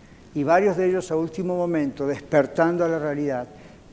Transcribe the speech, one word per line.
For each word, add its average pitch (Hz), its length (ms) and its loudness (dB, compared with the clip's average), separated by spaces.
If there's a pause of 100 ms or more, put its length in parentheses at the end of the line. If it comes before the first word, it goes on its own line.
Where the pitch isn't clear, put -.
(360)
Y 147 100 -2
varios 180 320 4
de 185 100 2
ellos 180 240 -2
a 160 60 0
último 180 400 -4
momento 156 500 -2
despertando 165 800 0
a - 20 0
la 165 120 -2
realidad 143 480 -4 (460)